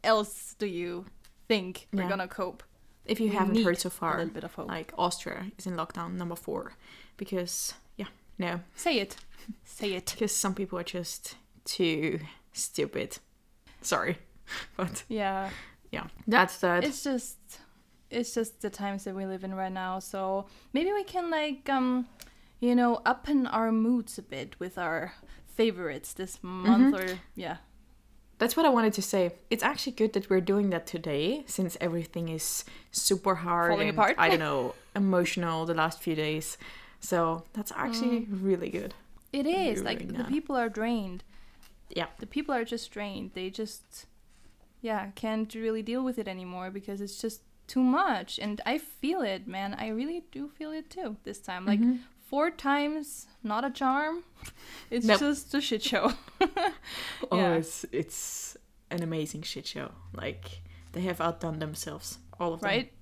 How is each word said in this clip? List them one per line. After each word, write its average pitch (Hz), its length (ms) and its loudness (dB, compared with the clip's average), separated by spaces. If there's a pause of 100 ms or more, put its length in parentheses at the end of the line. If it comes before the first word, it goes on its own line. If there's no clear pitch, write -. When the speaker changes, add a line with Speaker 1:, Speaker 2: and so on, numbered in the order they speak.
Speaker 1:
else 208 560 2
do 214 80 -2
you 175 380 -4 (420)
think 185 440 -2
we're 196 120 2
Speaker 2:
Yeah. 180 60 0
Speaker 1:
gonna 190 180 0
cope? - 340 -6 (440)
Speaker 2:
If 220 140 0
you 220 100 4
Speaker 1:
We 202 60 2
Speaker 2:
haven't 196 280 4
heard - 80 4
Speaker 1:
need 170 80 2
Speaker 2:
so - 80 -2
Speaker 1:
a - 20 -2
Speaker 2:
far, 160 300 0
Speaker 1:
little 165 120 -2
bit 156 120 -10
of - 100 -10
hope. - 140 -8
Speaker 2:
like, - 280 -8
Austria 180 640 -2
is - 80 -14
in 180 100 -4
lockdown 170 380 -6
number 175 220 -4
four - 380 -6 (440)
because, 185 560 -4 (240)
yeah, 202 120 -8 (280)
no. 175 220 -2 (160)
Speaker 1:
Say 294 240 2
it. 196 160 -4 (480)
Say 202 300 -4
it. 185 200 -4
Speaker 2:
Because 208 220 0
some 190 180 0
people 190 240 -4
are 175 60 -4
just - 520 -8 (300)
too 160 540 2 (320)
stupid. - 680 -4 (640)
Sorry, - 380 0 (280)
<laughs> - 300 -10
but - 300 -4
Speaker 1:
Yeah. 196 420 -2 (420)
Speaker 2:
yeah, - 180 -6 (180)
that's 190 320 6
that. 175 240 4
Speaker 1:
It's 277 200 -2
just, 262 340 -2 (720)
it's 233 260 -4
just 226 260 -2
the 208 80 -4
times 196 360 -6
that 190 100 -6
we 196 100 -4
live 190 180 -6
in 190 120 -6
right 190 160 -2
now. 185 280 -4
So 190 460 -2 (260)
maybe 339 220 2
we 403 100 0
can, 359 280 -2
like, 302 360 -2
um, 254 400 2 (520)
you 240 160 4
know, 240 320 6
upen 262 440 2
our 226 200 4
moods 226 480 2
a - 20 -12
bit - 380 -10
with 180 180 -6
our 165 360 -2 (340)
favorites 180 680 0
this 185 300 -8
month, 226 520 8
Speaker 2:
Mm-hmm. 185 180 0
Speaker 1:
or 180 60 -8 (160)
yeah. 170 220 -6 (800)
Speaker 2:
That's 247 200 2
what 330 100 6
I - 20 10
wanted 226 240 6
to 196 80 -2
say. 180 320 2 (160)
It's 226 140 0
actually 202 300 0
good 220 200 2
that 196 160 -2
we're 190 120 6
doing 196 300 4
that 165 140 -2
today, 165 640 0
since 180 340 -2
everything 170 480 -2
is - 360 -4 (260)
super 190 440 2
hard 170 360 4
Speaker 1:
Falling 156 180 4
Speaker 2:
and, 156 80 0
Speaker 1:
apart? 220 220 6
Speaker 2:
I 170 100 8
don't 175 100 6
know, 139 360 0 (100)
<laughs> - 100 -18
emotional 175 720 4
the 170 80 0
last 160 280 2
few 165 140 0
days. 156 420 -2 (420)
So 170 540 2
that's 208 220 -6
actually 233 520 0
Speaker 1:
Mm. 190 160 -2
Speaker 2:
really 185 260 2
good. - 240 -6 (380)
Speaker 1:
It 277 160 2
is. 330 320 2
Speaker 2:
Really - 20 -2 (140)
Speaker 1:
Like, - 120 -8
the - 60 -6
Speaker 2:
good. 240 140 -2
Speaker 1:
people 285 280 -2
are 233 140 2
drained. 214 540 -2 (640)
Speaker 2:
Yeah. - 180 -4 (120)
Speaker 1:
The 202 80 -10
people 294 260 -2
are 233 120 2
just 233 260 -6
drained. 196 420 -8
They 185 160 -6
just, - 560 -10 (760)
yeah, 208 340 -2
can't 220 400 -2
really 220 260 -2
deal 233 220 -2
with 247 160 -2
it 196 80 -4
anymore 185 420 -8
because 202 320 -8
it's 202 180 -8
just 220 220 -4 (260)
too 254 160 2
much. 254 560 2
And 208 260 -4
I 254 120 2
feel 311 440 -2
it, 190 260 -2
man. 196 260 -4
I 220 140 -6
really 285 440 -4
do 285 180 -8
feel 311 220 -10
it 311 180 -8
too 254 340 -6
this 202 160 -10
time. 185 260 -8
Like, 208 140 4
Speaker 2:
Mm-hmm. 247 180 6 (320)
Speaker 1:
four 302 220 2
times, 294 760 0 (160)
not 220 200 0
a 277 60 0
charm. 285 540 0 (200)
<laughs> - 460 -18
It's 233 160 0
Speaker 2:
Nope. 214 140 8
Speaker 1:
just 285 340 0
a 285 80 2
shit 220 220 0
show. 233 280 2 (280)
<laughs> 370 120 6 (800)
Speaker 2:
Oh, 180 60 6
Speaker 1:
Yeah. 180 180 6
Speaker 2:
it's, 160 360 -2
it's - 640 -6 (340)
an 170 100 -2
amazing 160 420 -2
shit - 220 -8
show. - 260 -6 (220)
Like, - 480 -8 (300)
they 175 100 -6
have 180 200 -2
outdone 165 380 -2
themselves, 156 580 -8 (220)
all 170 140 0
of 170 60 -8
them. 202 100 -2
Speaker 1:
Right? 240 220 0 (100)